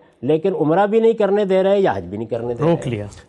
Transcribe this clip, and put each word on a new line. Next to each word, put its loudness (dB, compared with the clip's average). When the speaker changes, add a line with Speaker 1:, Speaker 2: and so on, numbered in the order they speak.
Speaker 1:
لیکن 0
عمرہ 2
بھی 0
نہیں 4
کرنے 0
دے 2
رہے 2
یا 2
حج -8
بھی -8
نہیں -8
کرنے -6
دے -4
رہے۔ 4
Speaker 2:
روک -2
لیا۔ -6